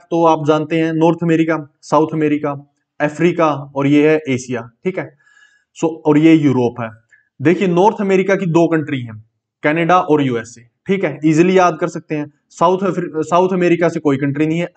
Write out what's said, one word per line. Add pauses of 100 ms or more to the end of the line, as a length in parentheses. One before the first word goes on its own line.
(100)
तो
आप
जानते
हैं,
नॉर्थ
अमेरिका, (240)
साउथ
अमेरिका, (480)
अफ्रीका (260)
और
ये
है
एशिया, (220)
ठीक
है। (680)
so, (180)
और
ये
यूरोप
है। (520)
देखिए
नॉर्थ
अमेरिका
की
दो
कंट्री
हैं, (380)
कनाडा
और
यूएसए, (200)
ठीक
है,
ईजीली
याद
कर
सकते
हैं। (180)
साउथ
अफ्री-, (100)
साउथ
अमेरिका
से
कोई
कंट्री
नहीं
है, (100)